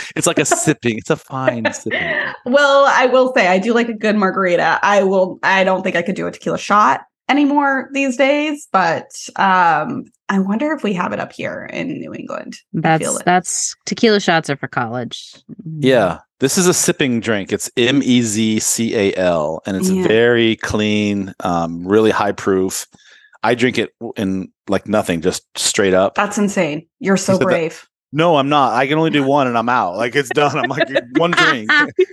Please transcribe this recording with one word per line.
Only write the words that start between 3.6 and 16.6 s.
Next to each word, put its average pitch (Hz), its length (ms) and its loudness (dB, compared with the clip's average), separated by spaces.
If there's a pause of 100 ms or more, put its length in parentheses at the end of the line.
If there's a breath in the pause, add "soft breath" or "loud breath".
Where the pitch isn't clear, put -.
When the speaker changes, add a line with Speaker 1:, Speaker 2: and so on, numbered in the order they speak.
Speaker 2:
like 233 140 0
a 226 60 -6
good 214 200 -2
margarita. 185 680 0
I 202 200 4
will, 190 400 0
I 190 220 2
don't 190 180 0
think 185 140 -2
I 175 60 0
could 180 120 -4
do 170 140 -6
a - 20 -8
tequila 165 280 -6
shot 208 420 2 (280)
anymore 277 640 2
these 277 220 -2
days, 294 540 0
but, 170 400 0 (260)
um, 170 680 2 (240)
I 196 100 0
wonder 214 340 -2
if 302 120 -6
we 208 80 0
have 180 200 -4
it - 60 -4
up - 140 -8
here - 400 -10
in - 160 -6 (100)
New - 160 -12
England. - 440 -12 (260)
I 160 140 2
feel - 160 -4
Speaker 3:
That's, - 60 -6
Speaker 2:
it. - 40 -12
Speaker 3:
that's, - 520 0 (100)
tequila 208 340 2
shots 165 300 0
are 139 60 -4
for - 120 -8
college. 120 640 -8 (440)
Speaker 1:
Yeah. 117 400 2 (200)
This 135 200 0
is 180 100 4